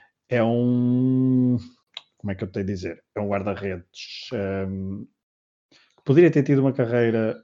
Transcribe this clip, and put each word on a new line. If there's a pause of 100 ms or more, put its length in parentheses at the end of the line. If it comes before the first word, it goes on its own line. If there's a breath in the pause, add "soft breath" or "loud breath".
(280 soft breath)
é
um, (600 loud breath)
como
é
que
eu
te
tenho
de
dizer? (100)
É
um
guarda-redes,
ehm, (680)
que
poderia
ter
tido
uma
carreira